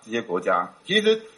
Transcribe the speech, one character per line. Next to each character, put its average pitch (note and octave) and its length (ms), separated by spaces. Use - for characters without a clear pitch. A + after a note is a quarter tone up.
这 A2 60
些 A#2 100
国 F2+ 180
家。 F2+ 320
其 G#3 160
实 A3 220